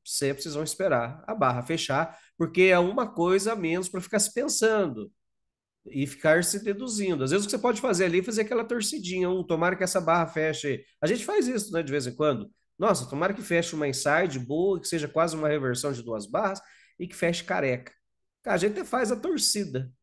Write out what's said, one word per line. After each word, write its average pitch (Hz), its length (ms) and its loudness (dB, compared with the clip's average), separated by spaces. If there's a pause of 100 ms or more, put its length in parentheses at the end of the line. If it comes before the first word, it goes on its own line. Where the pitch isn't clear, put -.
sempre 139 380 -2
vocês 151 140 -8
vão 151 80 -2
esperar 151 640 0
a 226 80 -4
barra 123 260 2
fechar, 139 560 -2 (180)
porque 170 280 2
é 185 160 8
uma 214 280 2
coisa 190 460 2
a - 20 -2
menos 180 320 -2
pra 185 140 -6
ficar 208 160 -4
se - 160 2
pensando 208 760 0 (760)
e 139 220 -2
ficar 160 360 4
se 202 200 -2
deduzindo. 202 600 -2
Às 131 60 0
vezes, 202 160 2
o - 20 -10
que - 40 -6
você 247 100 -2
pode 240 180 2
fazer 190 260 2
ali 175 160 2
é - 20 -4
fazer 220 180 -2
aquela 226 240 0
torcidinha, 196 640 -2
um, 185 140 0
tomara 175 320 2
que 185 80 -2
essa 180 180 0
barra 165 240 4
feche. 156 580 -2 (160)
A 151 60 -2
gente 240 180 2
faz 392 240 2
isso, 220 240 -2
né, 165 120 0
de 139 80 -4
vez 135 160 -2
em 123 80 -6
quando. 135 340 0 (280)
Nossa, 185 320 0
tomara 175 240 -2
que 202 80 -8
feche 170 320 0
uma 151 140 -2
inside 147 500 0
boa, 165 420 0
que - 80 -10
seja 151 200 -2
quase 160 280 2
uma 156 140 0
reversão 135 420 0
de 117 120 -6
duas 110 240 -6
barras 190 340 -2 (380)
e 180 80 -6
que - 80 -16
feche 170 280 0
careca. 131 480 -2 (520)
Cara, 208 120 0
a 175 40 2
gente 208 140 0
até 330 120 -6
faz 247 260 -2
a 240 40 0
torcida, 202 760 -2 (120)